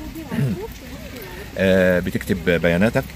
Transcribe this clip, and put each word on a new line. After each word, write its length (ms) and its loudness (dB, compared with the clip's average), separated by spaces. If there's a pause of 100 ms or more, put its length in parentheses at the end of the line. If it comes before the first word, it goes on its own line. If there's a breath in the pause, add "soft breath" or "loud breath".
(320)
<clears throat> 1300 -6
آه، 420 6
بتكتب 500 -2
بياناتك، 540 4 (120)